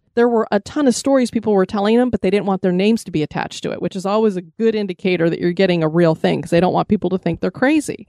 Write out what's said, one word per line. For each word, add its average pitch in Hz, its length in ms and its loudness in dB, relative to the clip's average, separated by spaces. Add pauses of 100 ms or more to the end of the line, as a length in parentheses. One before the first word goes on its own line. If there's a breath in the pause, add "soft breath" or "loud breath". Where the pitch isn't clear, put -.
(140)
there 240 160 2
were 226 220 0
a 208 80 0
ton 294 280 -2
of 240 60 4
stories 262 380 0
people 214 220 -2
were 190 120 2
telling 208 300 0
him, 247 160 2
but 220 100 -4
they 185 80 0
didn't 196 160 0
want 190 160 -2
their 185 100 0
names 208 320 2
to - 60 -14
be 156 140 -2
attached - 400 -6
to - 80 -6
it, - 100 -8
which - 140 -6
is 185 100 -8
always 214 300 0
a 180 80 -6
good 220 320 -2
indicator 180 520 -2
that 165 120 0
you're 175 120 0
getting 180 300 2
a 160 60 2
real 160 260 4
thing, 160 260 0
'cause - 120 -10
they 170 80 4
don't 180 120 2
want - 160 -2
people 196 220 0
to 185 80 -2
think 170 220 -4
they're 185 100 -2
crazy. 269 600 -2